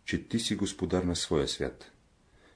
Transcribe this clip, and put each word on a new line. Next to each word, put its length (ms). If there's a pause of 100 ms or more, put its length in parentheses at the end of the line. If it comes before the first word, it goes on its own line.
че 240
ти 100
си 180
господар 460
на 140
своя 320
свят – 440 (640)